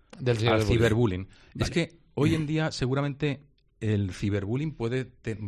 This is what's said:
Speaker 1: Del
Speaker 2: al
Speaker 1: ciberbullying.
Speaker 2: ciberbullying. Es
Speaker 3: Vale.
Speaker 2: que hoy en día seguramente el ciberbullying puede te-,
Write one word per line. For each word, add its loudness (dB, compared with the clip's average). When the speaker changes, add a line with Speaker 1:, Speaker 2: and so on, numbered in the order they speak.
Speaker 1:
Del 0
Speaker 2:
al 4
Speaker 1:
ciberbullying. 4
Speaker 2:
ciberbullying. 2
Es -6
Speaker 3:
Vale. -2
Speaker 2:
que -2
hoy 2
en -2
día 0
seguramente -2
el 0
ciberbullying -2
puede -4
te-, -10